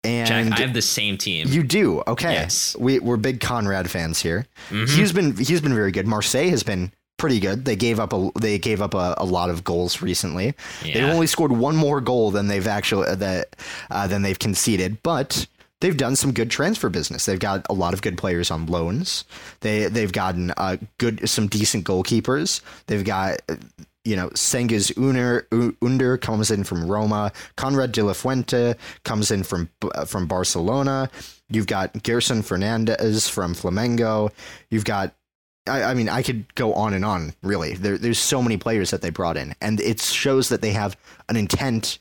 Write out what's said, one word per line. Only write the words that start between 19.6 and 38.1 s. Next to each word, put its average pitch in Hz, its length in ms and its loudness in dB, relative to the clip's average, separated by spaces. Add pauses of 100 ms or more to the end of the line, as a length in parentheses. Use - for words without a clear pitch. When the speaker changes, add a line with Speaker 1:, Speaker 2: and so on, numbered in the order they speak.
Speaker 1:
They, 107 260 0
they've 104 260 0
gotten, 90 440 -2
uh, 92 220 -2 (200)
good, 113 320 0
some 110 160 0
decent 104 380 0
goalkeepers. 110 760 0 (260)
They've 101 180 -2
got, 95 440 -2
uh, 80 80 -4 (480)
you 107 120 0
know, 90 140 -2
Cengiz 113 640 0
Ünder, 123 580 2
U-, 117 280 2
Under 127 380 4
comes 110 320 0
in 101 140 2
from 85 260 -4
Roma. 104 400 2 (260)
Conrad 131 360 0
de 110 100 2
la 101 120 2
Fuente 120 600 0 (300)
comes 104 260 0
in 98 140 0
from, 85 260 -4 (240)
uh, 73 100 -4
from 90 220 -2
Barcelona. 127 840 0 (400)
You've 110 200 0
got 98 340 -2
Gerson 117 400 0
Fernandez 110 840 0
from 87 260 -2
Flamengo. 113 760 0 (400)
You've 110 140 0
got, 101 300 -2 (540)
I, 131 160 -2
I 127 100 0
mean, 113 140 2
I 117 140 0
could 117 340 -4
go 117 180 2
on 104 200 0
and 95 100 0
on, 87 380 -2
really. 87 320 -2
There, 98 240 0
there's 117 200 0